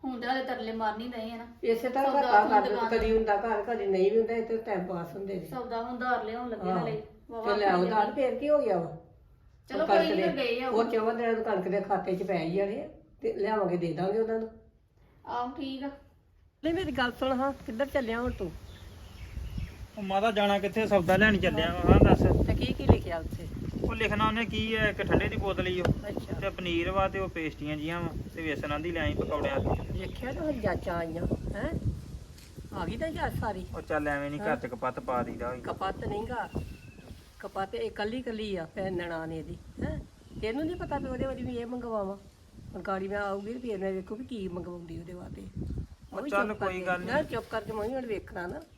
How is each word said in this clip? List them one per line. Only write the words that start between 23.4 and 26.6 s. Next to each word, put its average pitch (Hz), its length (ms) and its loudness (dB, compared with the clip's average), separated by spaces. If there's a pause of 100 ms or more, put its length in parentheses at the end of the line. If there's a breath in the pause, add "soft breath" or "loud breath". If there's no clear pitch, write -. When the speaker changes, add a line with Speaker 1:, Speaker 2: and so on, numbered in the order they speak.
Speaker 3:
ਉਹ 226 120 -2
ਲਿਖਣਾ 214 320 2
ਉਹਨੇ 220 180 0
ਕੀ 220 300 -2
ਹੈ, 214 140 2
ਇੱਕ 202 120 -4
ਠੰਡੇ 196 280 2
ਦੀ 214 80 -4
ਬੋਤਲ 185 300 0
ਹੀ 180 140 -2
ਉਹ। 175 260 0
Speaker 2:
ਅੱਛਾ। - 320 -8
Speaker 3:
ਤੇ 196 100 -2
ਪਨੀਰ 175 420 -2